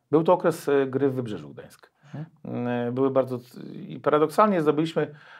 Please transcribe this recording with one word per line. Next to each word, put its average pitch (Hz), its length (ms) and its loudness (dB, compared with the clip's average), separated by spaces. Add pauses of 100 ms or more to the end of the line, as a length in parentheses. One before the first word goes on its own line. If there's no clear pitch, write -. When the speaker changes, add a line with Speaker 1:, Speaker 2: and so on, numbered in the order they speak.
(120)
Speaker 1:
był 160 120 4
to 180 100 6
okres, 170 340 0
y, 139 220 4
gry 135 200 0
w 127 40 -6
Wybrzeżu 104 360 -8
Gdańsk. - 420 -20 (120)
Speaker 2:
Mhm. 127 640 -10 (200)
Speaker 1:
Y, 123 40 -4
były 131 200 0
bardzo 127 280 0
c-, - 240 -20
i - 360 -14
paradoksalnie 156 600 4
zdobyliśmy 151 540 0 (240)